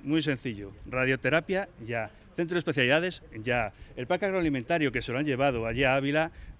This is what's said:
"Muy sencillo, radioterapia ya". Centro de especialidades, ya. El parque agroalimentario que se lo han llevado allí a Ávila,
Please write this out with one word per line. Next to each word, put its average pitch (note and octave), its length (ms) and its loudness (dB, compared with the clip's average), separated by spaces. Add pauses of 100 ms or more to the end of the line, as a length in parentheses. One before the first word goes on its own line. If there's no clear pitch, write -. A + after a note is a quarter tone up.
"Muy D3+ 180 2
sencillo, A#2+ 480 -4 (180)
radioterapia C3+ 800 0 (160)
ya". A2+ 280 -4 (280)
Centro F3 140 -2
de F3 60 0
especialidades, D3+ 640 2 (220)
ya. A#2+ 260 0 (260)
El B2+ 100 -6
parque F3+ 180 0
agroalimentario D#3+ 680 2
que A#2+ 120 0
se B2 100 -4
lo B2 60 0
han D3 80 0
llevado B2+ 400 2
allí A#2+ 180 0
a C3 100 4
Ávila, C#3+ 380 2 (280)